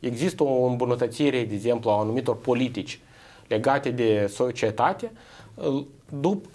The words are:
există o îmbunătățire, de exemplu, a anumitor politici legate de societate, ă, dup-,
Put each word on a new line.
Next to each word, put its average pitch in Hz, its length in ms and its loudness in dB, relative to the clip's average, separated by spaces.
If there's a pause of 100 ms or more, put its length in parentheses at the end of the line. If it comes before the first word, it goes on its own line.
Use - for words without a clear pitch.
există 135 420 -2
o 131 220 4
îmbunătățire, 123 800 2
de 104 100 -4
exemplu, 113 360 0
a 104 100 4
anumitor 117 360 -2
politici 123 640 -2 (480)
legate 127 420 0
de 110 420 2
societate, 127 800 -2 (460)
ă, 139 260 -2 (360)
dup-, 190 340 -2